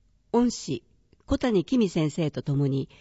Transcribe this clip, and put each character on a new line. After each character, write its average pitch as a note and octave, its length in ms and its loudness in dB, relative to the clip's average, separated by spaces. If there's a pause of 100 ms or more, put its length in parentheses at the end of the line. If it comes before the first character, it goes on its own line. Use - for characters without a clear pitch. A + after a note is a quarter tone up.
(320)
恩 A#3+ 180 4
師 - 320 -6 (440)
小 C#4 120 0
谷 G#3+ 280 0
公 A#3 240 2
先 D#3 200 0
生 D3+ 220 -2
と - 100 -8
共 C#3+ 260 0
に C3+ 200 -2 (140)